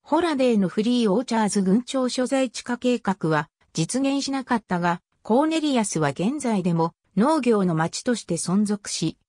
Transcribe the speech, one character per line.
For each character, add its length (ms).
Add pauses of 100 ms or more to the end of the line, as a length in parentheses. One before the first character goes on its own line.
ホ 200
ラ 140
デ 180
ー 40
の 120
フ 140
リ 200
ー 80
オ 100
ー 40
チ 100
ャ 100
ー 40
ズ 120
郡 220
庁 260
所 160
在 240
地 140
化 140
計 200
画 320
は 200 (240)
実 280
現 220
し 80
な 120
か 120
っ 80
た 160
が、 220 (200)
コ 200
ー 40
ネ 160
リ 160
ア 80
ス 140
は 100
現 300
在 240
で 100
も 200 (240)
農 240
業 240
の 100
町 280
と 120
し 80
て 140
存 280
続 240
し 280 (120)